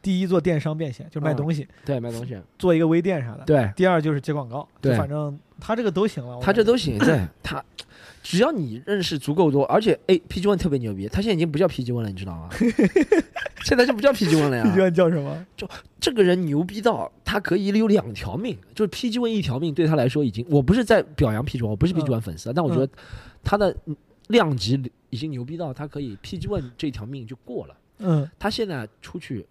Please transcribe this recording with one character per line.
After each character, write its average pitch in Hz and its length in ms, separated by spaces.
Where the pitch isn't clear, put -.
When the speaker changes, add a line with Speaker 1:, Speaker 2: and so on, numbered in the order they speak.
Speaker 1:
第 185 200
一， 190 40
做 180 140
电 160 200
商 156 180
变 156 140
现， - 160
就 160 120
是 - 0
卖 151 140
东 147 200
西。 147 100
Speaker 2:
嗯， - 40
对， 139 140
卖 120 120
东 117 140
西。 123 120
Speaker 1:
做 180 160
一 160 60
个 165 80
微 165 140
店 165 220
啥 117 100
的。 127 120
Speaker 2:
对。 135 300
Speaker 1:
第 185 100
二 180 160
就 156 120
是 143 80
接 156 120
广 143 140
告， 123 140
就 139 80
Speaker 2:
对。 120 80
Speaker 1:
反 123 100
正 147 300
他 - 160
这 240 80
个 208 80
都 190 160
行 147 160
了， 120 140
我 - 20
感 - 20
觉。 156 40
Speaker 2:
他 196 80
这 220 100
都 233 140
行， 156 220
对， 156 200
Speaker 1:
<clears throat> - 120
Speaker 2:
他 - 180
只 - 160
要 269 120
你 135 340
认 202 180
识 160 160
足 147 160
够 170 160
多， 139 140
而 156 160
且， 214 260
哎 180 120
，P - 100
G 180 80
One 202 80
特 175 140
别 139 100
牛 110 140
逼， 95 160
他 95 120
现 220 80
在 208 60
已 - 20
经 160 140
不 143 60
叫 180 100
P 139 160
G 120 80
One 120 120
了， 107 60
你 95 60
知 92 100
道 92 120
吗？ 82 120
Speaker 1:
<laughs> - 640
Speaker 2:
现 277 120
在 247 80
就 269 80
不 214 80
叫 277 120
P 220 120
G 160 100
One 151 140
了 131 80
呀。 120 60
Speaker 1:
P 214 80
G 180 80
One 190 120
叫 170 180
什 165 120
么？ 147 240
Speaker 2:
就 190 140
这 - 120
个 226 120
人 180 220
牛 147 180
逼 202 180
到 196 300
他 214 140
可 175 180
以 196 100
有 214 200
两 196 260
条 101 240
命， 196 200
就 - 100
是 - 40
P - 220
G 226 100
One 240 80
一 220 140
条 131 180
命 160 140
对 160 120
他 156 100
来 127 140
说 147 140
已 123 80
经， 110 180
我 143 120
不 131 120
是 247 100
在 214 200
表 - 300
扬 110 100
P 143 140
G 120 60
One， 110 40
我 107 80
不 101 100
是 185 80
P 165 80
G 151 60
One 123 120
Speaker 1:
嗯。 - 20
Speaker 2:
粉 87 160
丝 110 120
啊， 123 60
但 175 80
我 135 100
觉 - 40
得 131 80
Speaker 1:
嗯。 135 40
Speaker 2:
他 - 140
的 202 180
量 190 260
级 120 260
已 123 80
经 143 120
牛 127 140
逼 147 140
到 160 160
他 147 120
可 147 140
以 117 220
P - 180
G 180 80
One 170 300
这 156 120
条 107 160
命 127 220
就 127 160
过 185 240
了。 - 100
Speaker 1:
嗯。 165 300
Speaker 2:
他 202 100
现 220 180
在 131 200
出 - 180
去 117 320